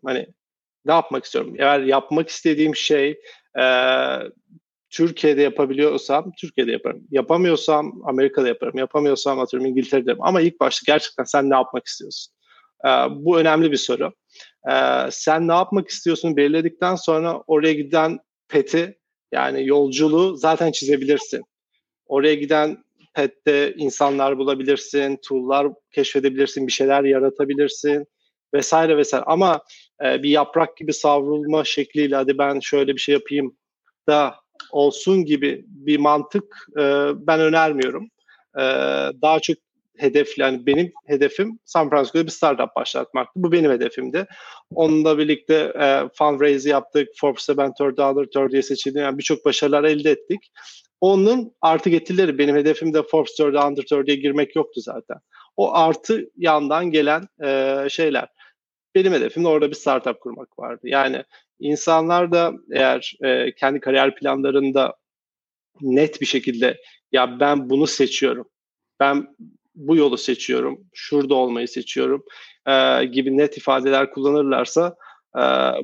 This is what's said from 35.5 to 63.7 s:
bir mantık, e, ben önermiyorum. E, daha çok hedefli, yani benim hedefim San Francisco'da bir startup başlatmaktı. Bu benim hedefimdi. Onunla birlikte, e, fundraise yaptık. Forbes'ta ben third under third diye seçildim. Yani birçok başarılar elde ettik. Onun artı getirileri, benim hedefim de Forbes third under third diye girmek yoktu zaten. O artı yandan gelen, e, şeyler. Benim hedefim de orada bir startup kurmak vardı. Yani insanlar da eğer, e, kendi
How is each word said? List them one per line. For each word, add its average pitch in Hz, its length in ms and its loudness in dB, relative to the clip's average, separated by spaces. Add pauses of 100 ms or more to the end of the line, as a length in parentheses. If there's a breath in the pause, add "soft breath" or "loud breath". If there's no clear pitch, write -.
bir 143 320 -2
mantık, 147 460 0 (340)
e, 147 40 2 (320)
ben 151 260 0
önermiyorum. 156 720 0 (440 soft breath)
E, 139 80 -4 (600)
daha 156 180 4
çok 156 160 -2 (420)
hedefli, 139 420 0
yani 131 260 -2
benim 160 260 2 (140)
hedefim 147 580 -2
San 156 260 0
Francisco'da 151 360 0
bir 160 40 -10
startup 123 460 -2
başlatmaktı. 127 600 -6
Bu 180 160 -2
benim 165 180 4
hedefimdi. 127 560 -4 (440 loud breath)
Onunla 156 480 2
birlikte, 151 360 0
e, 147 480 2 (120)
fundraise 143 540 2
yaptık. 139 400 0 (120)
Forbes'ta 139 360 -2
ben 139 220 0
third 135 200 -2
under 139 260 2
third 135 280 -2
diye 135 100 2
seçildim. 139 400 -4
Yani 139 160 -4
birçok 143 260 -2
başarılar 147 400 2
elde 151 260 2
ettik. 180 300 -2 (600 loud breath)
Onun 202 600 2
artı 165 300 2
getirileri, 170 480 0
benim 143 180 4
hedefim 151 380 0
de 156 80 2
Forbes 151 340 0
third 147 180 2
under 143 280 0
third 139 240 0
diye 143 100 2
girmek 143 400 -2
yoktu 147 240 -4
zaten. - 360 -12 (400 soft breath)
O 196 180 2
artı 165 640 0
yandan 160 540 0
gelen, 156 380 0 (160)
e, 135 360 -2 (100)
şeyler. 143 380 -2 (680 soft breath)
Benim 190 180 4
hedefim 139 320 0
de 170 40 2
orada 151 220 2
bir 147 40 -10
startup 131 460 -4
kurmak 123 380 -16
vardı. 120 260 -12
Yani 131 380 -2 (360 soft breath)
insanlar 165 720 0
da 170 200 2 (200)
eğer, 131 420 0 (100)
e, 127 300 0
kendi 139 260 -2